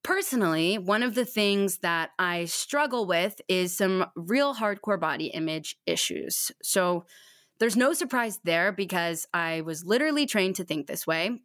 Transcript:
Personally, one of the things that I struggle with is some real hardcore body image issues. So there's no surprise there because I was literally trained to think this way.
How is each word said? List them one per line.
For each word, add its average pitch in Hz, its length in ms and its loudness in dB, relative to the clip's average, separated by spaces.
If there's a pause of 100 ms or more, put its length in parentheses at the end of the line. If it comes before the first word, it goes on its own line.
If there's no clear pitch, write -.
Personally, 208 760 2
one 202 240 2
of 240 120 0
the 240 120 0
things 202 540 2
that 170 380 0
I 175 280 0
struggle 247 580 -2
with 180 420 2
is 180 300 2
some 190 300 2 (100)
real 247 380 0
hardcore 208 440 -2
body 156 280 -2
image 160 580 -6
issues. - 680 -2 (120)
So 180 420 0 (540)
there's 220 180 2
no 254 160 4
surprise 247 500 -2
there 175 300 2
because 170 640 -2
I 165 260 0
was 160 240 -6
literally 285 400 2
trained 190 320 2
to 185 80 -6
think 151 220 -4
this - 200 -6
way. 175 380 0